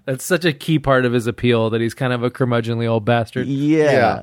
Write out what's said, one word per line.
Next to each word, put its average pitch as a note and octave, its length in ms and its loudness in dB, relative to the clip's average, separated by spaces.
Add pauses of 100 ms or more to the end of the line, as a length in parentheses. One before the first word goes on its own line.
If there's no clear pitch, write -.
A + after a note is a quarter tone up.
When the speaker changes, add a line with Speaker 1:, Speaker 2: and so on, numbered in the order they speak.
Speaker 1:
that's C3 180 -6
such F3 220 0
a D#3+ 80 2
key D#3 260 0
part C3 260 2
of A#2+ 80 0
his A#2 140 0
appeal, A#2 440 0
that A2+ 100 0
he's A2+ 120 -2
kind B2+ 200 -4
of A#2+ 100 -4
a B2 80 0
curmudgeonly A#2 580 -2
old A2+ 160 0
bastard. A#2+ 420 0
Speaker 2:
Yeah. D3 440 2
Speaker 3:
Yeah. A#2+ 320 2